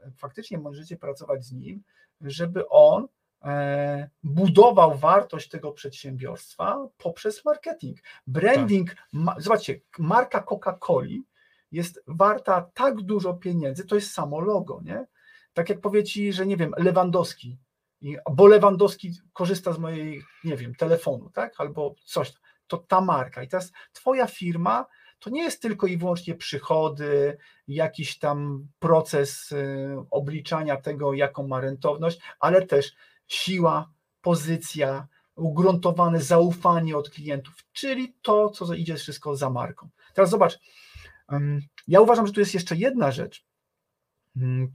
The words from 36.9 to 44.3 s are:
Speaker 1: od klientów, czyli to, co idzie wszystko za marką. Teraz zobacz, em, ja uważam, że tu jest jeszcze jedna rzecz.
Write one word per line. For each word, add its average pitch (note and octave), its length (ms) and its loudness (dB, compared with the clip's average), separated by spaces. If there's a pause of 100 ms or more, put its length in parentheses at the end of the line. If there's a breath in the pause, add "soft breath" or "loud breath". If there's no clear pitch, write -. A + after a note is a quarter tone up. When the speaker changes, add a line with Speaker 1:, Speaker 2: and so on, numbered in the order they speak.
Speaker 1:
od D3 120 -6
klientów, C#3+ 440 -10 (180)
czyli B3+ 500 -8
to, G#3+ 280 2
co F3 240 -8
idzie E3 220 -6
wszystko C#3+ 400 -8
za C3+ 140 -4
marką. C3 400 -8 (240 soft breath)
Teraz F#3+ 160 4
zobacz, F#3+ 300 2 (720 soft breath)
em, C#3+ 300 -2 (260)
ja F3+ 140 8
uważam, A3+ 260 6
że G3+ 60 -6
tu G#3 60 -2
jest G3+ 140 0
jeszcze E3+ 220 -4
jedna G#3+ 360 0
rzecz. - 340 -10 (920)